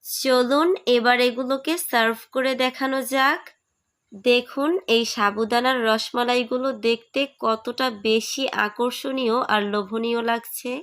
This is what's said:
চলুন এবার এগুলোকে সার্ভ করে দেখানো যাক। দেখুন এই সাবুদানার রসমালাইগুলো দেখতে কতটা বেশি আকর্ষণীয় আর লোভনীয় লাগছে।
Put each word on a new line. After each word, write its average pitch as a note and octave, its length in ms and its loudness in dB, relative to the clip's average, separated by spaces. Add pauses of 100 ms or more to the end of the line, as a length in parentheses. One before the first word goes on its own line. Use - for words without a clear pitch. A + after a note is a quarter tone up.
চলুন C4 640 2 (180)
এবার B3 340 4
এগুলোকে C4 580 0
সার্ভ A3+ 400 0 (140)
করে C4 220 0
দেখানো C4 480 -2
যাক। C4+ 400 0 (840)
দেখুন B3 460 2 (160)
এই A3+ 180 2
সাবুদানার A3+ 800 0
রসমালাইগুলো B3 840 0 (120)
দেখতে A#3 400 -2 (180)
কতটা A3+ 480 -2 (160)
বেশি A3 420 0 (120)
আকর্ষণীয় B3 800 -2 (120)
আর G#3 140 2
লোভনীয় A3 600 -2
লাগছে। A#3 500 -4 (100)